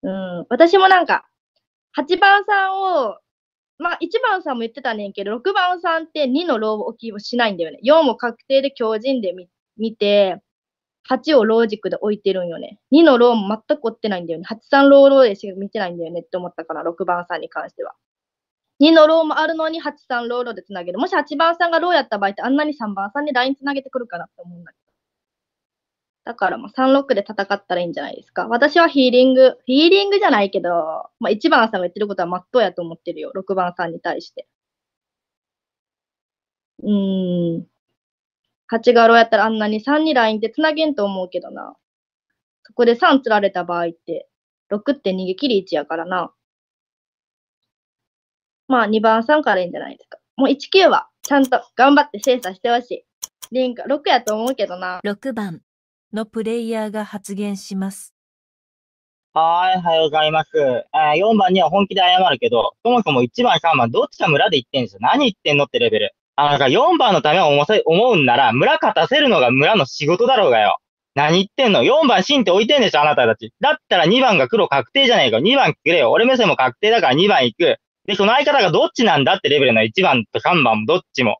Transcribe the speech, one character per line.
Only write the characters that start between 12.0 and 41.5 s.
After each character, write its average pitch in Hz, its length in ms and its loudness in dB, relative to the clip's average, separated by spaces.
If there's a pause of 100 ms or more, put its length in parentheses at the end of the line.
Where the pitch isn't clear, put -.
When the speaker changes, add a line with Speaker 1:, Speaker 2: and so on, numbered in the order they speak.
Speaker 1:
置 214 140 -4
い 208 40 -12
て 196 140 -2
る 185 120 -4
ん 175 40 -8
よ 160 100 -12
ね。 - 220 -16 (100)
二 320 140 6
の 277 120 6
ロ 240 160 4
ー - 40 2
も 208 320 -6
全 294 100 -2
く 294 60 -20
追 226 60 -2
っ 226 80 -18
て 220 100 -8
な 190 100 -4
い 175 40 -10
ん 170 40 -12
だ 165 60 -8
よ 160 80 -8
ね。 185 40 -16
八 214 140 -12 (100)
三 277 200 4
ロ 277 160 8
ー 277 40 8
ロ 277 120 4
ー 254 80 6
で 196 80 -2
し 208 120 -14
か 190 80 -14
見 196 140 -10
て - 80 -8
な 196 80 -4
い 175 60 -8
ん 175 60 -12
だ 170 80 -8
よ 160 60 -14
ね 170 100 -10
っ - 60 -20
て - 80 -10
思 180 120 -8
っ - 80 -18
た 165 80 -14
か 165 100 -12
ら、 151 80 -10
六 170 220 -8
番 175 240 -6
さ 170 80 -8
ん 165 40 -8
に 165 80 -14
関 160 220 -12
し - 60 -20
て - 80 -10
は。 - 100 -16 (840)
二 302 140 6
の 320 140 8
ロ 320 160 4
ー - 20 2
も 302 140 -4
あ 311 80 0
る 320 80 -4
の 320 140 -4
に、 320 120 -8
八 294 260 -12
三 240 220 -6
ロ 240 120 -6
ー 247 40 -4
ロ 240 80 -10
ー - 20 -10
で 180 80 -16
つ - 100 -20
な 180 120 -10
げ 175 80 -10
る。 180 60 -8
も 294 80 -2
し 381 80 -6
八 294 220 -2
番 330 200 0
さ 349 120 0
ん - 20 -2
が 330 80 0
ロ 339 120 0
ー - 20 0
や 311 80 2
っ 240 80 -6
た 208 100 -6
場 196 80 -2
合 196 40 0
っ 202 40 -12
て、 165 80 -12
あ 220 60 -4
ん 269 80 0
な 302 80 0
に 302 100 -6
三 208 200 -8
番 196 180 -8
さ 285 80 -6
ん 294 40 -6
に 302 80 -6
ラ 247 120 0
イ 269 60 -2
ン 277 40 -2
つ 269 100 -20
な 277 80 -4
げ 269 100 -6
て 269 80 -20
く - 80 -8
る 240 80 -10
か 175 120 -12
な 170 60 -12
っ - 40 -20
て - 140 -20
思 175 120 -20
う 170 40 -20
ん 170 60 -20
だ - 80 -20
け - 60 -20
ど。 - 80 -20 (1400)
だ - 100 -12
か 190 160 -2
ら、 151 80 -6
ま - 80 -14
あ、 202 40 -16
三 262 220 2
六 277 220 2
で 196 60 -2
戦 208 240 -6
っ 196 200 -6
た 180 120 -4
ら 175 60 -2
い - 20 -4
い - 20 -8
ん 170 60 -8
じ 151 80 -10
ゃ - 20 -8
な 143 80 -10
い - 60 -14
で - 80 -20
す - 80 -20
か。 - 160 -6
私 277 300 2
は 339 100 6
ヒ 269 180 2
ー 247 60 2
リ 247 140 6
ン 262 80 4
グ、 254 300 6
ヒ 277 220 2
ー 349 40 6
リ 392 140 2
ン 403 60 -4
グ 403 80 2
じ 415 60 0
ゃ 339 80 4
な 214 100 2
い 196 80 -2
け 196 100 -4
ど、 175 80 -6 (520)
ま - 80 -4
あ、 - 20 0
一 233 200 0
番 233 200 2
さ 208 80 -4
ん - 20 -2
が 175 60 -4
言 175 40 -6
っ - 20 -20
て - 80 -10
る 208 80 -4
こ 196 80 -8
と 185 60 -4
は 170 40 -4
真 180 120 -8
っ 185 120 -14
当 247 100 2
や 190 120 0
と 180 100 -10
思 165 120 -10
っ - 60 -20
て 175 120 -12
る 160 80 -12
よ。 151 120 -12
六 190 220 -8
番 180 220 -4
さ 180 100 -6
ん 170 60 -10
に 165 80 -14
対 165 220 -8
し - 120 -20
て。 - 140 -20 (2250)
う - 80 -4
ー 180 720 -2
ん。 175 60 -16 (1000)
八 233 260 0
が 233 140 6
ロ 226 80 6
ー 233 40 6
や 226 40 6
っ 226 80 0
た 226 60 0
ら 202 80 2
あ 220 40 0
ん 220 80 -2
な 214 120 -2
に 214 120 -4
三 294 220 0
に 320 100 0
ラ 240 140 2
イ 220 80 0
ン 214 40 -6
っ - 20 -6
て 220 100 -4
つ 226 100 -10
な 311 120 0
げ 311 140 -2
ん 285 100 -4
と 208 80 -2
思 190 200 -4
う 180 60 -14
け 180 80 -8
ど - 140 -14